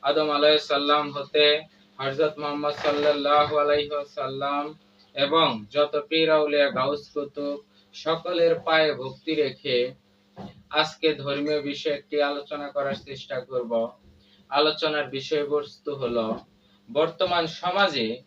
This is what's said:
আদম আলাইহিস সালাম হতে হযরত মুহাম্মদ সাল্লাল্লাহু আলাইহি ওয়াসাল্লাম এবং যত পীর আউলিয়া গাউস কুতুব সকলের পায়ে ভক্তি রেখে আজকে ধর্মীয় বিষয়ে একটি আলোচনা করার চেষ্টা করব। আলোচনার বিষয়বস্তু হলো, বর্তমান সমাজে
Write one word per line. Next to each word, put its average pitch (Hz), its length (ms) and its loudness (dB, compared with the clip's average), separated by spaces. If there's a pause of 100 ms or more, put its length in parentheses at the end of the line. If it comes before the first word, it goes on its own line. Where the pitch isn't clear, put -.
আদম 151 340 2
আলাইহিস 151 360 4
সালাম 147 320 2 (100)
হতে 147 300 2 (540)
হযরত 139 420 0
মুহাম্মদ 147 340 -2 (100)
সাল্লাল্লাহু 147 760 2
আলাইহি 147 340 2
ওয়াসাল্লাম 143 680 -4 (520)
এবং 147 320 2 (260)
যত 147 200 2 (160)
পীর 160 280 4
আউলিয়া 147 300 4 (100)
গাউস 143 260 -2 (100)
কুতুব 143 440 -6 (380)
সকলের 165 580 0 (120)
পায়ে 160 240 4 (120)
ভক্তি 131 320 -6 (100)
রেখে 131 340 -2 (1040)
আজকে 160 280 0 (160)
ধর্মীয় 143 380 -2
বিষয়ে 143 380 -4
একটি - 180 -6 (120)
আলোচনা 143 460 -8
করার 139 220 -2 (100)
চেষ্টা 135 300 -10 (120)
করব। 120 220 -4 (760)
আলোচনার 151 680 0
বিষয়বস্তু 147 760 -4 (100)
হলো, 120 260 -2 (600)
বর্তমান 165 540 0 (160)
সমাজে 175 480 0 (200)